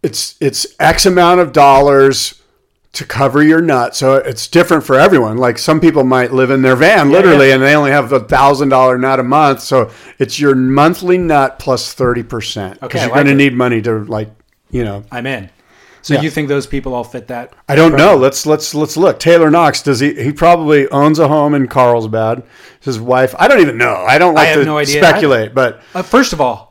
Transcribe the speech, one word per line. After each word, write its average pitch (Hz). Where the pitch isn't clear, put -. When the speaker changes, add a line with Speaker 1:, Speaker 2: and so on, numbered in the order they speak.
Speaker 1:
it's, -
it's -
X 156
amount 180
of 151
dollars 139
to -
cover 139
your 160
nut. 127
So 135
it's 131
different 170
for 135
everyone. 131
Like, 120
some 156
people 151
might 127
live 127
in 135
their 131
van, 156
Speaker 2:
Yeah, 160
Speaker 1:
literally, 147
Speaker 2:
yeah. 135
Speaker 1:
and 131
they 147
only 143
have 135
a 131
thousand 135
dollar 127
nut 131
a 123
month. 139
So 127
it's 135
your 139
monthly 151
nut 151
plus -
thirty 120
percent, 107
'cause 127
Speaker 2:
Okay, -
I 143
Speaker 1:
you're 120
Speaker 2:
like 135
Speaker 1:
gonna 143
Speaker 2:
it. 139
Speaker 1:
need 139
money 123
to, 110
like, 110
you 123
know. 101
Speaker 2:
I'm 123
in. 110
So 147
Speaker 1:
Yeah. 131
Speaker 2:
you 156
think 151
those 139
people 131
all 120
fit 113
that? 123
Speaker 1:
I 143
don't 160
know. 135
Speaker 2:
profile? 165
Speaker 1:
Let's, 135
let's, 151
let's 151
look. 165
Taylor 165
Knox, 160
does 131
he, 143
he 135
probably 156
owns 147
a 151
home 147
in 135
Carlsbad. 117
His 127
wife, 127
I 202
don't 262
even 139
know. 107
I 135
don't 175
Speaker 2:
I 156
Speaker 1:
like 160
Speaker 2:
have 156
Speaker 1:
to 139
Speaker 2:
no 151
idea. 147
Speaker 1:
speculate, 135
but 127
Speaker 2:
Uh, 185
first -
of 156
all 123